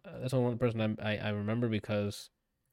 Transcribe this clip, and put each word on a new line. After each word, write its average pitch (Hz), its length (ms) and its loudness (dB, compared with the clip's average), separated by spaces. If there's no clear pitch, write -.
that's 127 260 -6
the 131 80 2
only 123 180 2
person 110 440 2
I, 107 140 0
I, - 20 -2
I 104 140 -2
remember 107 380 0
because 104 600 -2